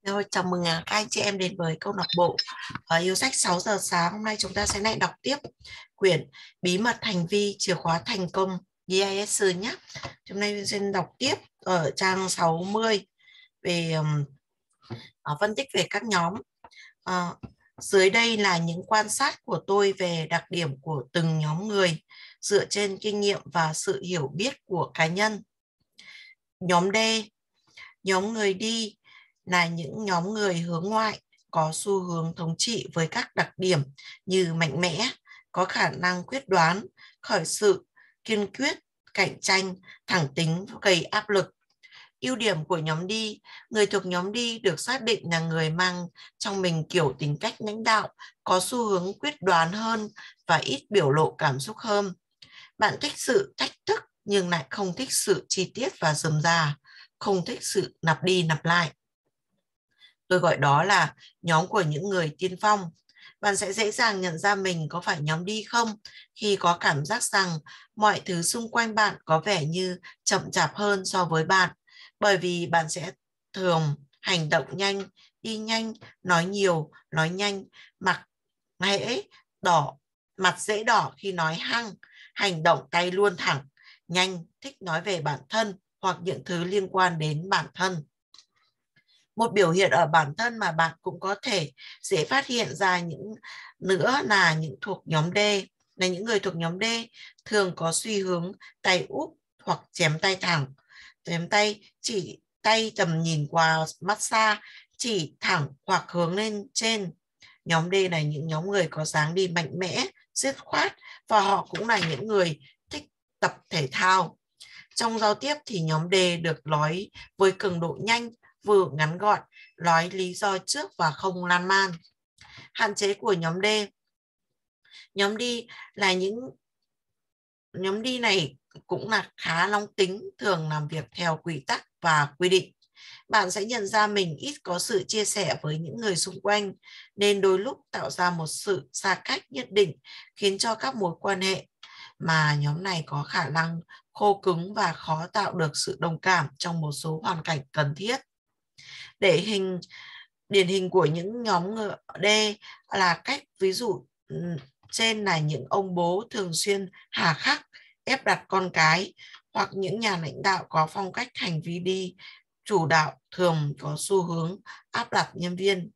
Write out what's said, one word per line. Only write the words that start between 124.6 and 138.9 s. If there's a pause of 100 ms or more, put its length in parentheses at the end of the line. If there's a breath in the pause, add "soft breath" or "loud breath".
Nhóm
đi (260 loud breath)
là
những, (1400)
nhóm
đi
này (300)
cũng
là
khá
nóng
tính,
thường
làm
việc (100)
theo
quy
tắc (160)
và
quy
định. (560 loud breath)
Bạn
sẽ
nhận
ra
mình
ít (100)
có
sự
chia
sẻ
với
những
người
xung
quanh, (420 loud breath)
nên
đôi
lúc (140)
tạo
ra
một
sự